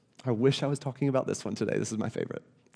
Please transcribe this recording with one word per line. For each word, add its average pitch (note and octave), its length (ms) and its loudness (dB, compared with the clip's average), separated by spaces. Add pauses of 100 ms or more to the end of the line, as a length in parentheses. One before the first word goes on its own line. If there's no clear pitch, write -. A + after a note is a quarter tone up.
(240)
I B2+ 80 2
wish B2+ 300 4
I D3+ 40 2
was C#3 120 0
talking C#3 300 -2
about C3 180 2
this - 180 -2
one G2+ 100 -4
today. G#2 240 0
This G#2+ 140 -2
is A2 60 -2
my G#2 100 0
favorite. G1+ 340 -6 (340)